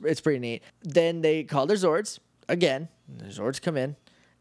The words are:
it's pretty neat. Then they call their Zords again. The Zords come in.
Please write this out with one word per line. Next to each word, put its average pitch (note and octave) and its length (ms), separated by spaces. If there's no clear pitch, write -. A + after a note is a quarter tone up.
it's D#3 180
pretty C#3+ 180
neat. A#2 240
Then E3 400
they D#3 220
call C#3 240
their G#3 100
Zords F#3 400
again. D#3+ 400
The A#2+ 180
Zords G#2 360
come D#3+ 160
in. C3+ 180